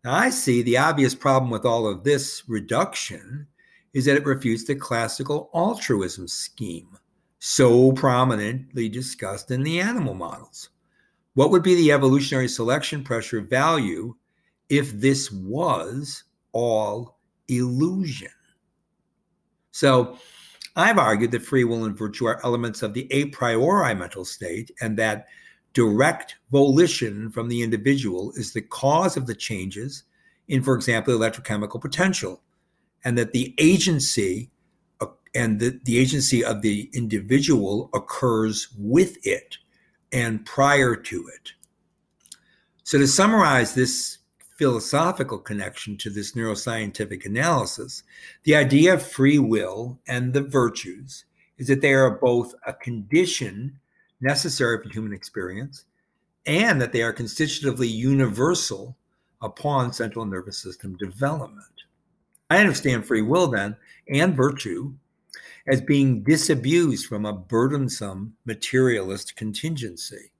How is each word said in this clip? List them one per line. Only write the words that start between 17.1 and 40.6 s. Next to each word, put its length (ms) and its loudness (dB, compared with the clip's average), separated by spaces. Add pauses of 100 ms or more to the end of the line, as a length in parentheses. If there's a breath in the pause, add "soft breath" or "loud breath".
illusion? 800 -2 (1400)
So 480 2 (580 loud breath)
I've 220 4
argued 320 2
that 120 -4
free 220 2
will 200 -2
and 120 -4
virtue 300 -6
are 180 -2
elements 380 -4
of 100 -6
the 180 -8
a 160 0
priori 680 2
mental 320 -8
state, 440 -8 (120)
and 160 -4
that 280 -2 (460 soft breath)
direct 640 2 (140)
volition 800 2
from 180 -6
the 140 -2
individual 680 -2
is 200 -8
the 100 -6
cause 540 0
of 100 -4
the 80 -6
changes 680 -8 (460)
in, 140 0
for 120 2
example, 400 0
electrochemical 680 -4
potential, 600 -4 (640)
and 120 0
that 160 -2
the 260 -2
agency, 920 2 (500)
uh, 60 -8 (280)
and 260 0
the, 240 -2
the 140 2
agency 440 2
of 200 -2
the 320 0
individual 1000 0
occurs 760 -2 (100)
with 480 2
it 320 -6 (540)
and 340 -2
prior 500 2